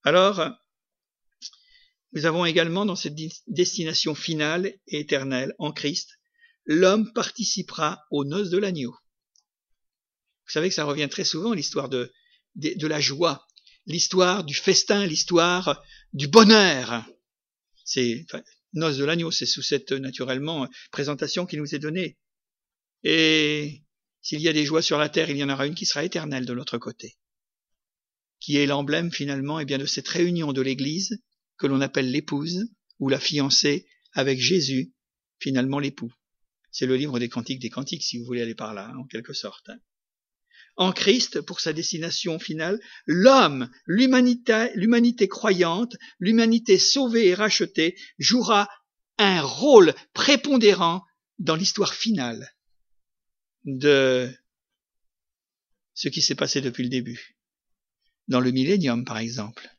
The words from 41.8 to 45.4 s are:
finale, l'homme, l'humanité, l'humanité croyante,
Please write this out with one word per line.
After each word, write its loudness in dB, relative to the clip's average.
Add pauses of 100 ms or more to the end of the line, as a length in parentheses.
finale, -6 (240)
l'homme, 6 (140)
l'humanité, 2
l'humanité 2
croyante, 0 (240)